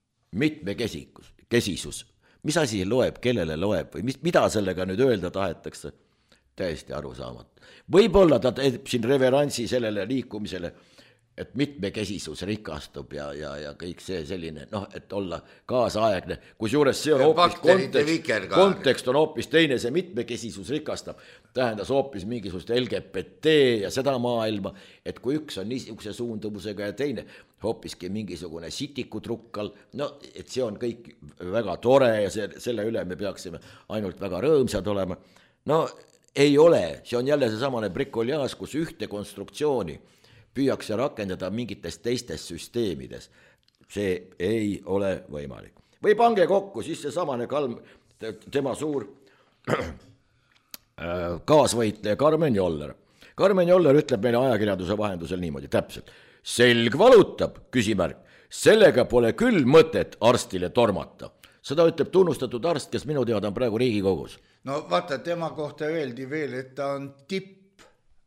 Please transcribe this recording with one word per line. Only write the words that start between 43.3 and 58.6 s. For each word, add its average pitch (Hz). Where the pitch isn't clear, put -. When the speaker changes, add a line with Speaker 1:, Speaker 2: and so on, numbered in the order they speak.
Speaker 1:
See 98
ei 104
ole 98
võimalik. 67
Või 208
pange 220
kokku -
siis 160
seesamane 139
Kalm-, 135
te-, 110
tema 135
suur 139
<clears throat> -
äh, -
kaasvõitleja 113
Karmen 156
Joller. 78
Karmen 185
Joller 175
ütleb 131
meile 120
ajakirjanduse 104
vahendusel 92
niimoodi 71
täpselt: -
„Selg 117
valutab, 202
küsimärk, 95
sellega 151